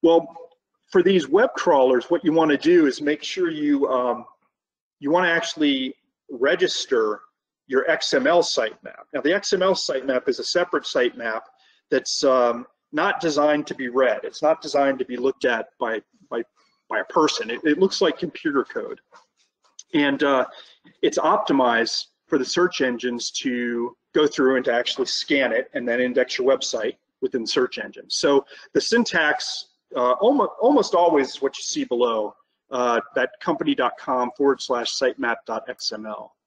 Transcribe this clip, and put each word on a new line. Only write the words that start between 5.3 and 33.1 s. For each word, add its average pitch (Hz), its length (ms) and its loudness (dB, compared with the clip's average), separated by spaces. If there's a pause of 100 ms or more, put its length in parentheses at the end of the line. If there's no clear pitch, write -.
register 120 920 0 (460)
your 131 220 0
X - 240 0
M 135 140 2
L 170 140 6
sitemap. - 600 -4 (100)
Now, 101 80 -4
the 156 120 2
X 202 180 -2
M 185 100 0
L 190 120 2
sitemap 135 560 -2
is 123 100 -2
a - 40 -8
separate 175 400 -2
sitemap 120 580 -2 (480)
that's, - 340 -2
um, 123 420 2 (280)
not 185 280 -2
designed 147 440 0
to - 80 -10
be 131 140 -8
read. 120 380 2
It's - 160 -10
not 156 200 2
designed 139 380 0
to 127 60 -2
be 127 100 -8
looked 131 300 -2
at 117 240 -2 (100)
by, 113 220 -4 (280)
by, 117 140 -6 (460)
by 110 100 -2
a - 60 -4
person. 151 440 0
It, 120 140 -6
it 156 160 2
looks 190 220 2
like 165 160 0
computer 143 480 -4
code. 110 340 -10 (960)
And, 143 300 2
uh, 135 220 2 (560)
it's - 160 0
optimized 127 920 2 (200)
for 160 100 0
the 131 60 0
search 175 380 0
engines 120 500 -4
to 120 640 -4 (180)
go 151 140 4
through 135 300 2
and 123 80 -2
to 120 80 0
actually 123 320 -2
scan 131 480 0
it 123 200 -2
and 123 140 -6
then 120 140 0
index 127 360 0
your 131 160 2
website 120 440 -4 (240)
within 127 220 -4
the 110 40 -8
search 127 300 -2
engine. 104 320 -14
So 143 360 2 (280)
the - 80 2
syntax, 175 840 -2 (280)
uh, 123 180 2
almost, 220 380 2 (100)
almost 240 320 4
always 165 360 4
is - 120 -12
what 139 160 -2
you - 60 -12
see 147 220 -4
below, 117 500 0 (360)
uh, 123 280 0 (160)